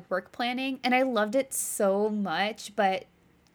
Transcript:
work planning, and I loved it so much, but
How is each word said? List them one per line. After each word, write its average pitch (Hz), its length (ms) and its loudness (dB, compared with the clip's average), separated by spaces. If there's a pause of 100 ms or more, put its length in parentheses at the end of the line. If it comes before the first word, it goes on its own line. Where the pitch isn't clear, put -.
work 190 220 -4
planning, 254 520 -4
and 240 100 2
I 254 100 6
loved 214 320 0
it 269 180 0
so 202 560 0
much, 202 680 -4
but 190 300 2 (500)